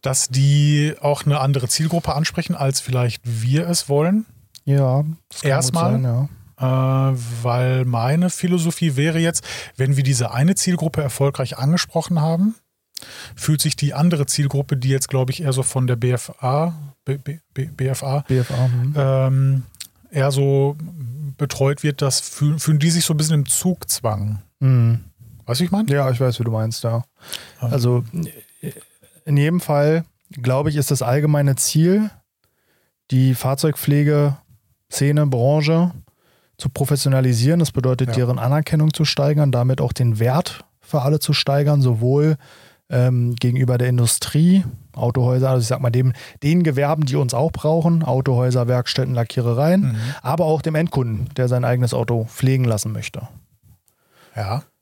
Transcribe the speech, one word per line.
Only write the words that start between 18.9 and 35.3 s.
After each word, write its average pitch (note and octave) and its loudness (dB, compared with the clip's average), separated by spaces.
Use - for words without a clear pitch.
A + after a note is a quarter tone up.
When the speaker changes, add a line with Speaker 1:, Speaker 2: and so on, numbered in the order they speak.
Speaker 1:
ähm, C3+ 2
eher C#3 0
so C#3 2
betreut C#3 -2
wird, D3 -2
das C3+ 0
fühl-, D3 -2
fühlen D3+ 2
die D#3+ 2
sich E3 0
so E3 0
ein - 0
bisschen D#3 0
im C#3 -2
Zugzwang. G#2+ -4
Speaker 2:
Mhm. A#2 2
Speaker 1:
Weißt A#2+ -4
du, - 2
wie F3+ 0
ich E3+ -2
meine? G#3 0
Speaker 2:
Ja, C#3 2
ich A#2+ -2
weiß, B2+ 0
wie A#2 0
du A#2 -2
meinst, A2 -4
ja. A#2 -2
Speaker 1:
Ja. B2 -4
Speaker 2:
Also, B2 2
in D3 0
jedem D#3+ 2
Fall, D3+ 2
glaube C3 -2
ich, D3 -2
ist C#3+ 0
das C#3 0
allgemeine C#3+ 2
Ziel, F#3 2
die C3 4
Fahrzeugpflege-Szene, C#3+ 0
Branche D3+ 2